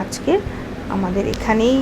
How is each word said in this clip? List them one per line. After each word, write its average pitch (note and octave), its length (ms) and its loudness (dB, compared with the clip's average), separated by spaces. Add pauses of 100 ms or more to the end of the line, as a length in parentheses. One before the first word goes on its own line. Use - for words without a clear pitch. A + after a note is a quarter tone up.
আজকের D4 380 0 (560)
আমাদের F#3+ 300 0 (100)
এখানেই A3+ 480 4